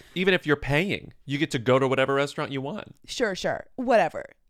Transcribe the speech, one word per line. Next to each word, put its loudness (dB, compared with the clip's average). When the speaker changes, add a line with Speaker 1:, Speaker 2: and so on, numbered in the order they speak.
Speaker 1:
Even 2
if 0
you're 4
paying, -2
you -4
get -2
to -2
go 4
to 4
whatever 2
restaurant -2
you -6
want. -10
Speaker 2:
Sure, -2
sure. -4
Whatever. 2